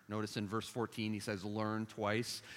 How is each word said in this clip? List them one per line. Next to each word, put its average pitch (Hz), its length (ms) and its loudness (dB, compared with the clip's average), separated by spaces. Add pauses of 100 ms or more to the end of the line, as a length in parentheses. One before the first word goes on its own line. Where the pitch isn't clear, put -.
Notice 107 280 0
in 107 120 0
verse 107 200 0
fourteen, 110 460 0
he 104 60 -2
says, 101 240 -2
"Learn" 107 420 2
twice. 107 560 2 (140)